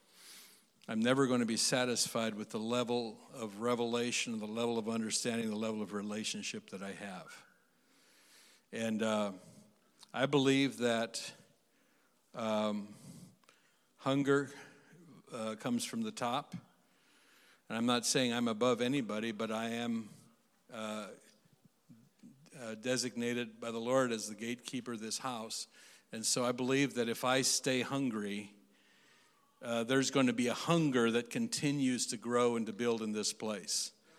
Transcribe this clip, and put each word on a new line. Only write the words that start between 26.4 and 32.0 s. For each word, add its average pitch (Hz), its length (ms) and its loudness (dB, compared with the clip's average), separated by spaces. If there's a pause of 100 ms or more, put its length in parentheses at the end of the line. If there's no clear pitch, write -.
I 123 80 4
believe 127 440 2
that 117 120 2
if 113 160 -4
I 131 200 4
stay 127 380 2
hungry, 107 720 -2 (1080)
uh, 117 200 0
there's 131 260 4
gonna 127 240 4
be 120 140 0
a 110 80 0
hunger 139 560 4
that 117 180 2
continues 131 800 0